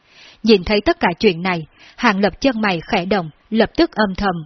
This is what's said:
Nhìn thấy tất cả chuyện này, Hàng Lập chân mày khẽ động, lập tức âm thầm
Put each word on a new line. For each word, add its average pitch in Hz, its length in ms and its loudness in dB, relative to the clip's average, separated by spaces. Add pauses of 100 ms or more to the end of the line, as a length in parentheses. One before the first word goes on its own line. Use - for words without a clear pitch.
(420)
Nhìn 208 220 4
thấy 208 160 0
tất 170 200 0
cả 226 80 2 (100)
chuyện 175 240 0
này, 180 180 -2 (360)
Hàng 202 240 0
Lập 196 200 0
chân 247 200 0
mày 190 200 -2 (120)
khẽ 185 120 0
động, 185 260 -2 (200)
lập 220 260 0
tức 330 160 2
âm 196 220 -2
thầm 190 200 -2 (120)